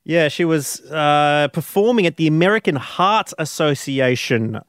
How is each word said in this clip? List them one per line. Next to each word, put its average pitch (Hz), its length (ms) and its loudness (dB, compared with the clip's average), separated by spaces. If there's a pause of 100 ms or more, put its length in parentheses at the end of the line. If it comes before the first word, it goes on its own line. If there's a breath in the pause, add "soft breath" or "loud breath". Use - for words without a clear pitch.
Yeah, 156 240 2
she 175 160 -2
was, 160 360 -2 (120)
uh, 147 600 2
performing 208 540 0
at 160 100 -2
the 160 120 2
American 175 480 2
Heart 190 600 -2
Association, 131 1300 -2